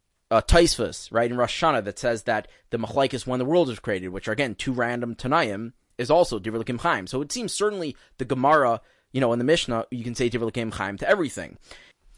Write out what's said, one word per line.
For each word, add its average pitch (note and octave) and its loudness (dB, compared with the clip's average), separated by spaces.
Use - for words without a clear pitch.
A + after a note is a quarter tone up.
uh, A2+ 4
Tosfos, - 2
right, A#2 2
in B2 -6
Rosh A#2+ 0
Hashanah C#3 2
that G2+ -8
says A#2 -2
that A2 -2
the A#2 -2
machlokes C3 -2
when B2+ -2
the B2+ -2
world D#3+ 4
was A2+ -6
created, F#2 -4
which F#2+ -10
are, A2 -2
again, A#2 -2
two - -4
random A#2+ -2
Tanaim, B2 -2
is A#2+ 0
also D#3 4
Divrei A2+ -4
Elokim B2 -4
Chaim. B2+ 0
So B2+ -4
it D3 -6
seems A#3 -6
certainly G3 -2
the C3 -4
Gemara, C3 4
you C3 -2
know, A#2 4
in A#2 0
the A#2+ 0
Mishnah, B2+ 0
you B2 -8
can A#2 -8
say B2 0
Divrei A2+ -2
Elokim A2+ -4
Chaim G2+ -4
to - -4
everything. D#3 -2